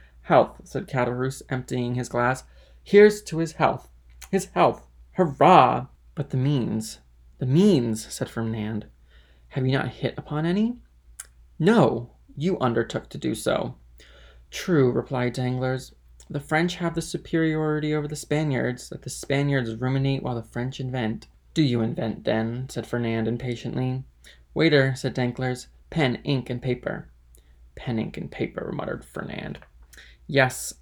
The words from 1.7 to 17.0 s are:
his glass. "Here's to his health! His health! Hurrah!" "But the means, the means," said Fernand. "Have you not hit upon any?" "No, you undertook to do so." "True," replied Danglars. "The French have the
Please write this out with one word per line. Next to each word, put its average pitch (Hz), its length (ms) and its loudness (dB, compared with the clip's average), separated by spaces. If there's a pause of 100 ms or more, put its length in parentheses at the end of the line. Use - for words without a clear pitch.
his 123 120 -4
glass. 120 360 0 (400)
"Here's 208 380 8
to - 160 -6
his 165 160 -4
health! 131 340 0 (420)
His 185 160 0
health! 143 380 0 (280)
Hurrah!" 135 760 6 (280)
"But - 160 -8
the 135 60 -4
means, 117 640 -2 (380)
the 131 80 -4
means," 131 680 4
said - 160 -6
Fernand. 110 580 -6 (640)
"Have 131 180 -2
you 127 60 2
not 135 160 0
hit - 280 -6
upon 151 300 -6
any?" 214 300 0 (800)
"No, 151 540 4 (240)
you 170 240 -2
undertook 117 480 0
to - 100 -14
do 127 160 -2
so." - 420 -2 (760)
"True," 139 420 2
replied 123 400 -2
Danglars. 127 640 -4 (360)
"The 143 100 -6
French 160 360 0
have 165 180 -4
the 165 80 -4